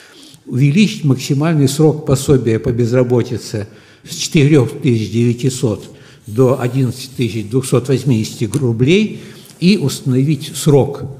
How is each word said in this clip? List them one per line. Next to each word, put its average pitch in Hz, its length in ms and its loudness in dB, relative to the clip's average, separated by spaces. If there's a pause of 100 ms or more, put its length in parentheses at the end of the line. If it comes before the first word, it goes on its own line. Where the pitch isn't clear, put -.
(440)
Увеличить 143 600 2
максимальный 143 640 0
срок 151 380 2
пособия 120 540 2
по 131 140 -4
безработице 117 960 0 (400)
с - 60 -14
четырёх 143 560 2 (120)
тысяч 110 280 0
девятисот 120 760 -2 (380)
до 123 340 2
одиннадцати 123 560 -4
тысяч 107 320 -4
двухсот 127 400 0
восьмидесяти 117 640 -2
рублей 147 680 0 (380)
и 185 180 2
установить 135 760 -2
срок - 500 2 (160)